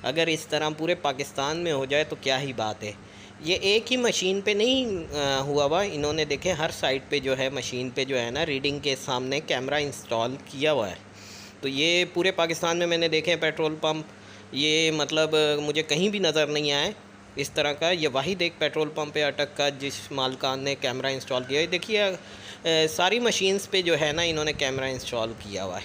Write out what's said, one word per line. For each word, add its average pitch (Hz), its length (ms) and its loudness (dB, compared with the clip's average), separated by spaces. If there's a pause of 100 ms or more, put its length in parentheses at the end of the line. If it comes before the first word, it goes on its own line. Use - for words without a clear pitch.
अगर 160 240 2
इस 156 200 0
तरह 151 220 0
पूरे 160 240 0
पाकिस्तान 143 640 -2
में 170 160 0
हो 135 140 0
जाए 147 180 4
तो 135 120 -4
क्या 131 200 2
ही 135 160 -2
बात 110 320 -4
है। 104 100 -8 (500)
ये 170 120 2
एक 208 340 4
ही 254 60 4
मशीन 196 440 2
पे 208 140 2
नहीं, 220 500 2
अ, 143 380 0
हुआ 143 220 2
हुआ, 165 180 4
इन्होंने 151 420 0
देखे 147 280 0
हर 156 180 0
साइट 135 400 0
पे 143 100 2
जो 131 140 0
है, 131 200 -2
मशीन 127 360 -4
पे 131 140 -2
जो 135 120 -2
है 117 140 0
ना, 143 120 -2
रीडिंग 143 380 -2
के 143 160 0
सामने 131 440 -2
कैमरा 139 380 0
इंस्टॉल 123 520 -2
किया 139 400 -2
हुआ 120 160 2
है। 87 120 -8 (640)
तो 139 60 -2
ये 170 360 4 (100)
पूरे 175 160 4
पाकिस्तान 170 460 0
में 175 100 2
मैंने 170 220 2
देखे 156 220 2
हैं 160 100 2
पेट्रोल 156 340 0
पंप, 156 320 -2 (480)
ये 156 360 4
मतलब, 156 440 2
अ, 151 220 4
मुझे 151 260 0
कहीं 165 280 2
भी 202 100 -2
नज़र 156 280 4
नहीं 147 240 0
आया 160 220 0 (440)
इस 139 160 -4
तरह 147 180 2
का। 160 180 0
ये 156 180 2
वाहिद 156 340 0
एक 165 180 0
पेट्रोल 151 280 0
पंप 151 280 -4
है 151 60 2
अटक 143 340 -2
का 143 140 2
जिस 139 420 -8
मालकान 131 480 -2
ने 139 140 -2
कैमरा 131 360 -2
इंस्टॉल 127 340 -2
किया 139 160 0
है। 170 60 2
देखिए, 185 320 -2
अ, 190 200 0 (480)
सारी 165 540 4
मशीन्स 196 460 2
पे 190 160 0
जो 170 120 4
है 147 180 2
ना, 165 100 0
इन्होंने 156 300 0
कैमरा 131 340 0
इंस्टॉल 123 420 -4
किया 101 340 -8
हुआ 92 160 -4
है 101 60 -8